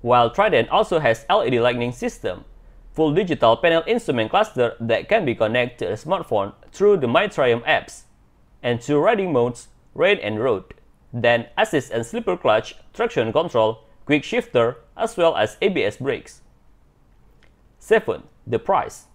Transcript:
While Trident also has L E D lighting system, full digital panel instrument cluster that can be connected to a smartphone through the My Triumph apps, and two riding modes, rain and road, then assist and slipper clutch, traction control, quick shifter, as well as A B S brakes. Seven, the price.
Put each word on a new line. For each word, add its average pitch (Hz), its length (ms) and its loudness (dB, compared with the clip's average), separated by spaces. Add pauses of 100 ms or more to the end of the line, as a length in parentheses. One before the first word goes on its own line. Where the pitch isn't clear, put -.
While 120 280 4
Trident 185 380 2
also 185 300 0
has 120 320 0
L 202 120 2
E 120 60 0
D 123 100 0
lighting 120 340 0
system, 120 520 -8 (480)
full 156 220 0
digital 156 420 2
panel 165 300 2
instrument 139 440 -2
cluster 131 480 0
that 113 300 -2
can 208 160 2
be 123 100 0
connected 117 520 -2
to 90 60 -4
a 107 40 -4
smartphone 117 560 -2 (180)
through 202 280 2
the 131 100 -2
My 175 200 0
Triumph 123 360 0
apps, - 380 -2 (600)
and 120 160 -2
two 147 200 0
riding 190 340 0
modes, 123 360 -2 (260)
rain 185 240 2
and 107 240 -4
road, 107 320 -2 (420)
then 117 300 2 (100)
assist 180 360 -2
and 117 120 -4
slipper 196 320 -6
clutch, 113 380 0 (180)
traction 135 400 -2
control, 117 520 0 (200)
quick 151 200 0
shifter, 123 540 -2 (180)
as - 200 -6
well 165 200 2
as 107 260 -2
A 196 60 2
B 185 160 -2
S - 120 -2
brakes. - 440 -8 (1400)
Seven, 123 460 -2 (220)
the 113 120 -2
price. - 460 -4 (100)